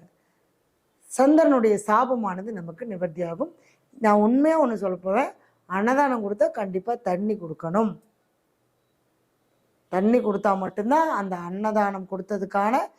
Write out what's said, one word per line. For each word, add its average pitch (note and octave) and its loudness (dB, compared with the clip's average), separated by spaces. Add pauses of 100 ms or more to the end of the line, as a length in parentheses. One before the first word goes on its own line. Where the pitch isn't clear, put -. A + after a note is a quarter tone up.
(1160)
சந்திரனுடைய C#4 6 (120)
சாபமானது A3 0
நமக்கு E3+ -12
நிவர்த்தியாகும். F3 -6 (460)
நான் G#3 4
உண்மையா C#4+ 4
ஒண்ணு A#3+ 0
சொல்ல F#3+ -4
போறேன், G3+ -2 (340)
அன்னதானம் A#3+ 0
கொடுத்தா G#3 0
கண்டிப்பா G3 -6
தண்ணி G#3 -2
கொடுக்கணும். F3 -4 (1900)
தண்ணி G#3 2
கொடுத்தா G3+ 0
மட்டும்தான் A3+ 0
அந்த G3 -4
அன்னதானம் G3 -2
கொடுத்ததுக்கான G3+ -2 (200)